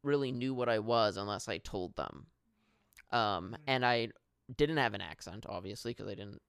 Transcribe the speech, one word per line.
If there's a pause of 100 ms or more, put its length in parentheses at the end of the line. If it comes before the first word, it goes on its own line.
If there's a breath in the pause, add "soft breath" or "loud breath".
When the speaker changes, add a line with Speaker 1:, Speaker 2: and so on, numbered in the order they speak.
Speaker 1:
really
knew
what
I
was
unless
I
told
them. (840)
Um,
Speaker 2:
Mm. (100)
Speaker 1:
and
I (480)
didn't
have
an
accent,
obviously,
'cause
I
didn't